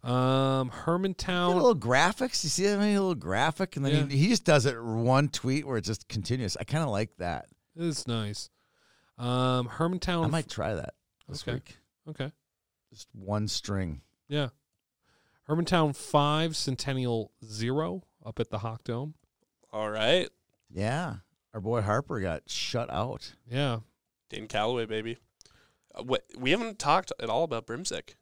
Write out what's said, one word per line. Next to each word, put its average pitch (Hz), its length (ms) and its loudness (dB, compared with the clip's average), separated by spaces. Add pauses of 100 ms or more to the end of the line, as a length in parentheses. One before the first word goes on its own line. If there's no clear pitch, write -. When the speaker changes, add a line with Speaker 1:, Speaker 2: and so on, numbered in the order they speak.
Speaker 1:
Um, 131 640 2
Speaker 2:
He - 80 -14
Speaker 1:
Hermantown. 180 680 0
Speaker 2:
had 175 40 4
a - 20 4
little 220 220 6
graphics. 143 640 2
You 156 80 -2
see 180 160 0
that 202 120 2
many 208 160 4
little 190 200 2
graphic, 127 600 0
and 139 80 -2
then 135 100 2
Speaker 1:
Yeah. 151 120 2
Speaker 2:
he, 139 180 -2
he 202 40 4
just 240 160 2
does 147 220 6
it 117 160 -2
one 120 460 4
tweet 139 380 -2
where 131 100 -2
it's 104 100 -2
just - 220 -6
continuous. 117 500 -4
I - 60 -6
kinda 151 240 0
like 104 300 -2
that. 87 300 -4 (280)
Speaker 1:
It's 165 300 -4
nice. 107 420 -4 (680)
Um, 127 500 0
Hermantown 175 560 0
Speaker 2:
I 156 40 2
might 156 180 0
Speaker 1:
f- - 40 -18
Speaker 2:
try 98 240 -2
that - 200 -8 (340)
this 143 140 -10
Speaker 1:
Okay. - 120 -4
Speaker 2:
week. - 220 -12 (320)
Speaker 1:
Okay. 151 240 -8 (580)
Speaker 2:
Just - 220 -20
one 104 360 -2
string. 92 520 -2 (280)
Speaker 1:
Yeah. 143 200 -2 (1000)
Hermantown 160 460 2
five, 151 600 2
Centennial 127 760 -2 (120)
zero 135 580 -2 (220)
up 113 160 -10
at 117 100 -2
the 104 80 -4
Hawk 113 260 -8
Dome. 131 300 -6 (580)
Speaker 3:
All 107 180 -2
right. 117 380 4 (420)
Speaker 2:
Yeah. 120 460 -2 (380)
Our 110 60 -6
boy 110 220 0
Harper 113 380 0
got 85 280 -4
shut - 420 -4
out. 110 440 -6 (140)
Speaker 1:
Yeah. 123 320 -2 (500)
Speaker 3:
Dane 107 180 -10
Calloway, 113 380 0
baby. 110 320 -6 (760)
Uh, - 80 -12
what, 127 220 -2 (140)
we 127 120 0
haven't 220 280 0
talked 160 420 0
at 113 80 -6
all 120 160 2
about 117 220 -4
Brimsick. 117 560 -8